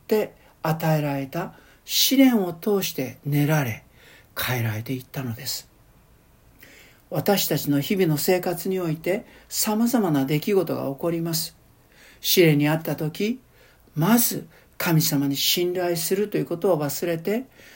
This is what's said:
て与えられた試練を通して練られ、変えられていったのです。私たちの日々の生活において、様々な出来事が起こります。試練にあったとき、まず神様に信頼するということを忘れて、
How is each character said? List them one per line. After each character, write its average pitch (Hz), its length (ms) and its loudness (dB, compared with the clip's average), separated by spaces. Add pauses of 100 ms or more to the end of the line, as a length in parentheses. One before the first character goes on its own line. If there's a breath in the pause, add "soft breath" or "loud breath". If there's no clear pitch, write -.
て 214 280 0 (260 soft breath)
与 160 380 0
え - 20 -2
ら 143 160 -2
れ 135 100 -6
た 170 260 -8 (320 loud breath)
試 - 320 2
練 247 260 6
を 175 100 -4
通 196 300 0
し - 100 -4
て 123 320 -6
練 147 200 2
ら 151 180 2
れ、 113 200 -6 (560 loud breath)
変 123 220 -2
え - 20 -2
ら 110 100 -2
れ 110 80 -8
て 131 120 -6
い 127 60 -4
っ - 60 -16
た - 180 -10
の 117 120 -6
で 135 100 -14
す。 - 240 -10 (1400 loud breath)
私 190 380 0
た 160 120 0
ち - 100 -4
の 143 120 2
日 202 160 -2
々 185 100 2
の 156 100 2
生 185 220 2
活 180 300 -4
に 185 100 -2
お 170 100 -2
い 156 60 -2
て、 180 300 -4 (240 loud breath)
様 220 380 0
々 220 240 2
な 139 140 2
出 151 140 0
来 208 140 -2
事 165 220 0
が 131 160 -4
起 139 60 -8
こ 170 140 -4
り 170 100 -4
ま 165 120 -4
す。 - 220 -6 (680 loud breath)
試 - 220 4
練 156 140 6
に 147 120 2
あ 156 60 2
っ 160 80 -4
た 160 120 -4
と 151 140 -4
き、 220 320 -4 (540 soft breath)
ま 185 220 4
ず - 300 -2 (300 soft breath)
神 160 240 2
様 143 260 0
に 139 80 -2
信 180 380 0
頼 175 240 -2
す 165 180 -2
る 202 140 0
と - 80 -2
い 151 40 0
う 147 40 -4
こ 175 100 -6
と 185 160 2
を 156 80 2
忘 147 280 -4
れ 170 100 -2
て、 202 280 -4 (300 loud breath)